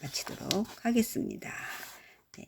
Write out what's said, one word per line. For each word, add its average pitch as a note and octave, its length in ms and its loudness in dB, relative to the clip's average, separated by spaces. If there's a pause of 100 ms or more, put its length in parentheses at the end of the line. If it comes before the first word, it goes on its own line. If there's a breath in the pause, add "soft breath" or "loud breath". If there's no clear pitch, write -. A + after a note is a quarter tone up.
마치도록 - 840 0
하겠습니다. - 680 4 (840 loud breath)
네, - 100 -12